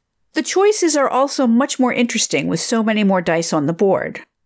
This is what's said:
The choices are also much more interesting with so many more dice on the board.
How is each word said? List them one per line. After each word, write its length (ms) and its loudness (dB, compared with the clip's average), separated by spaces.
The 100 -4
choices 540 0
are 120 2
also 380 0
much 320 2
more 140 2
interesting 560 -2
with 120 -2
so 220 0
many 220 0
more 160 2
dice 320 -2
on 140 0
the 60 0
board. 480 0